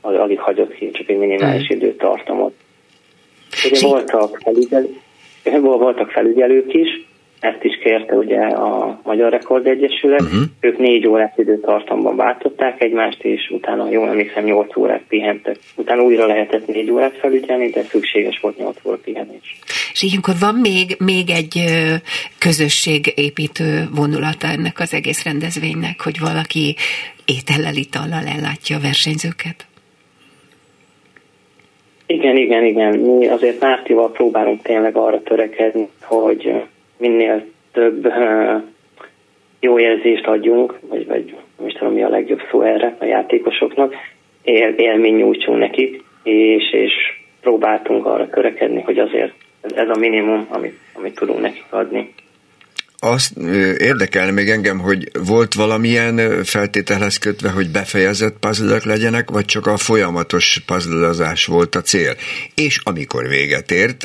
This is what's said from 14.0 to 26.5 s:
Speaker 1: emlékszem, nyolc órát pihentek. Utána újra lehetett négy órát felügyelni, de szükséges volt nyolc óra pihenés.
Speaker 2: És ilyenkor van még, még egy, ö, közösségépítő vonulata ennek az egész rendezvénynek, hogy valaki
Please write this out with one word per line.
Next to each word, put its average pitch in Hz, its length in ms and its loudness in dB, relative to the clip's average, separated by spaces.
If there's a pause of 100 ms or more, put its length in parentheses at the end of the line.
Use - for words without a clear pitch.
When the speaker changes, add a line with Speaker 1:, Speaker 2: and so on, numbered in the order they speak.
Speaker 1:
emlékszem, 107 360 -2
nyolc 104 320 0
órát 107 320 0
pihentek. 107 500 -2 (180)
Utána 120 260 0
újra 117 240 6
lehetett 107 400 0
négy 110 240 -2
órát 131 260 0
felügyelni, 127 540 0
de 117 120 -2
szükséges - 580 -2
volt 104 180 -4
nyolc 104 260 -8
óra 104 200 -4
pihenés. - 540 -12 (340)
Speaker 2:
És - 100 -4
ilyenkor 190 380 0
van 208 140 2
még, 185 440 0
még 185 320 0
egy, 165 280 -2 (100)
ö, 160 260 2 (440)
közösségépítő 151 1600 0
vonulata 147 520 -2
ennek 170 340 -4
az 170 140 -6
egész 147 300 -4
rendezvénynek, 160 760 -6
hogy 160 200 -6
valaki 156 560 -4 (480)